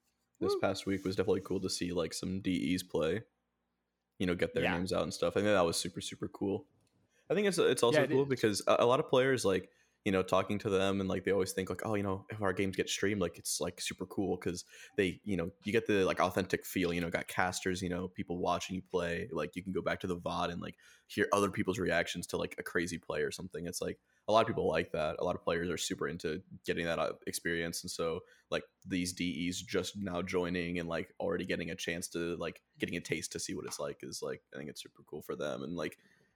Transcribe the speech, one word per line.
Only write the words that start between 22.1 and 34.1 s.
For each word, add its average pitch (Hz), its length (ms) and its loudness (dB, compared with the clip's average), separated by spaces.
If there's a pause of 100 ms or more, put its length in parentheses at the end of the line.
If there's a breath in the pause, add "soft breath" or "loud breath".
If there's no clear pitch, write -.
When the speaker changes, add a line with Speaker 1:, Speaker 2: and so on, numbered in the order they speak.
Speaker 1:
to, - 80 -8
like, 85 220 -2
a 73 60 -6
crazy 87 340 -2
play 78 240 -4
or 69 100 0
something." 85 340 -8
It's, 87 160 -6
like, 90 160 -4 (300)
a 104 60 2
lot 113 80 8
of 110 60 4
people 90 200 0
like 85 240 2
that. 80 280 0
A - 40 -2
lot 87 120 0
of - 60 -8
players 87 280 0
are 78 80 -2
super - 320 -2
into 85 340 -4 (220)
getting 85 180 -2
that, 82 160 0
uh, - 140 0 (120)
experience. 85 560 -4
And 90 80 -10
so, 85 360 -2 (240 soft breath)
like, 85 160 -2 (200)
these 90 280 -2
D 87 340 -2
Es 92 140 -4
just 92 340 -2
now 90 260 -4
joining 90 580 -2
and, 82 100 -4
like, 82 280 -4
already 92 280 -2
getting 87 260 -4
a 82 60 -6
chance 87 320 -6
to, 85 260 -2
like, 82 260 -6 (160)
getting 90 200 -4
a - 40 -4
taste - 300 -4
to 82 80 -8
see - 140 -6
what 67 120 -6
it's - 140 -8
like 71 240 -6
is, 69 180 -10